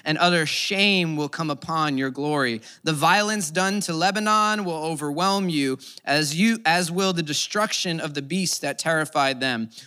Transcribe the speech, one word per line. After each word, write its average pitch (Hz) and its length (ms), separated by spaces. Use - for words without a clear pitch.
and 156 140
utter 175 260
shame 190 720
will 147 140
come 160 200
upon 151 460
your 135 140
glory. 135 500
The 160 100
violence 185 580
done 190 300
to 170 140
Lebanon 214 720
will 160 180
overwhelm 165 640
you, 139 300
as 151 340
you, 226 280
as 170 240
will 185 240
the 170 80
destruction 165 760
of 156 120
the 143 80
beast 170 400
that 143 180
terrified 147 640
them. 117 300